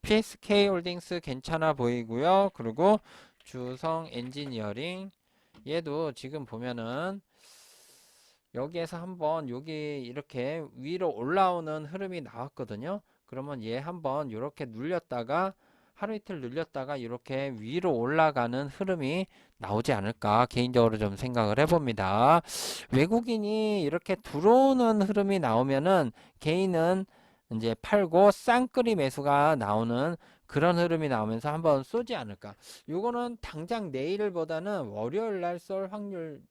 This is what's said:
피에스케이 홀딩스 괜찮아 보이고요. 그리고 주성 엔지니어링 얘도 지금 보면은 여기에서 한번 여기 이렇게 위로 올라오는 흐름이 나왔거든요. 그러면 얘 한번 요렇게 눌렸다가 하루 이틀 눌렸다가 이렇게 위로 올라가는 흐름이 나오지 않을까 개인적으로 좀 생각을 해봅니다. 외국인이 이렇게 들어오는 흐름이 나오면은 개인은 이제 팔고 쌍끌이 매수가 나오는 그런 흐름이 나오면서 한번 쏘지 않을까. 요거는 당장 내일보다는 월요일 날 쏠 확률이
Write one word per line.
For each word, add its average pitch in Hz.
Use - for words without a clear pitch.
피에스케이 208
홀딩스 175
괜찮아 156
보이고요. 127
그리고 156
주성 139
엔지니어링 131
얘도 156
지금 135
보면은 123
여기에서 165
한번 165
여기 147
이렇게 139
위로 165
올라오는 156
흐름이 180
나왔거든요. 123
그러면 131
얘 113
한번 147
요렇게 135
눌렸다가 143
하루 214
이틀 185
눌렸다가 139
이렇게 131
위로 151
올라가는 135
흐름이 175
나오지 107
않을까 110
개인적으로 120
좀 101
생각을 120
해봅니다. 131
외국인이 214
이렇게 170
들어오는 226
흐름이 196
나오면은 135
개인은 180
이제 110
팔고 196
쌍끌이 247
매수가 143
나오는 117
그런 170
흐름이 165
나오면서 113
한번 156
쏘지 233
않을까. 104
요거는 240
당장 175
내일보다는 170
월요일 175
날 175
쏠 190
확률이 180